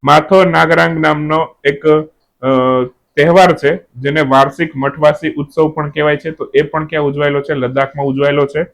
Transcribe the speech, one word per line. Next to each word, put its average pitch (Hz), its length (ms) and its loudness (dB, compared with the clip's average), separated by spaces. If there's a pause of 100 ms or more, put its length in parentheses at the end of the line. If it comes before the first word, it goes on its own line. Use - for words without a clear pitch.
માથો 156 400 4
નાગરાંગ 165 560 2
નામનો 156 640 -2
એક, 143 220 -2 (560)
અ, 127 80 -2 (680)
તહેવાર 170 360 4
છે 147 260 -2 (180)
જેને 143 240 -2
વાર્ષિક 139 540 0
મઠવાસી 147 580 -2
ઉત્સવ 151 360 -2
પણ 151 200 -8
કહેવાય 147 280 -2
છે, 160 140 -8
તો - 240 -12
એ 139 60 4
પણ 156 240 -4
ક્યાં 151 180 -4
ઉજવાયેલો 143 380 -2
છે? 143 120 -4
લદ્દાખમાં 135 520 -4
ઉજવાયેલો 143 400 0
છે. 151 180 -4 (100)